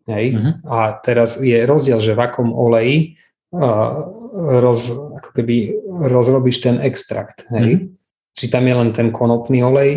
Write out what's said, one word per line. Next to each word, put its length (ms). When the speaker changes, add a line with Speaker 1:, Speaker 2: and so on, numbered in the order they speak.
Speaker 1:
hej? 320
Speaker 2:
Mhm. 320
Speaker 1:
A 320
teraz 400
je 240
rozdiel, 400
že 80
v 160
akom 240
oleji, 640
a, 480
roz-, 320
ako 400
keby 480
rozrobíš 480
ten 240
extrakt, 720
hej? 240
Speaker 2:
Mhm. 80
Speaker 1:
Či 160
tam 160
je 80
len 160
ten 240
konopný 480
olej 340